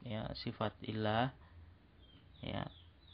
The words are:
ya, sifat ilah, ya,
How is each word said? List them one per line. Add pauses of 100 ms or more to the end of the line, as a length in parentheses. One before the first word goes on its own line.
ya,
sifat
ilah, (1120)
ya, (460)